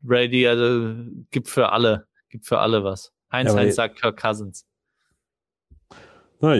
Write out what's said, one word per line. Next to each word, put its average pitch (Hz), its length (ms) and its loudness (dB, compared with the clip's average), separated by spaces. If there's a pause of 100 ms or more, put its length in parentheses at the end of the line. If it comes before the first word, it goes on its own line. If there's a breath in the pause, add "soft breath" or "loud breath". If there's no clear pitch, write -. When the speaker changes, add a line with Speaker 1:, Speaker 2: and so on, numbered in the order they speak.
Speaker 1:
Brady, 123 460 2
also 120 460 0 (380)
gibt - 160 -6
für 120 240 0
alle, 110 340 2 (240)
gibt - 160 -20
für 113 140 0
alle 110 240 0
was. 95 300 -10 (180)
Heinz, 123 160 -2
Speaker 2:
Ja, 107 60 2
aber 104 80 2
Speaker 1:
Heinz - 100 2
Speaker 2:
die - 60 -2
Speaker 1:
sagt 113 220 -4
Kirk 110 220 -4
Cousins. 107 460 -6 (1700 soft breath)
Speaker 2:
Na 151 200 4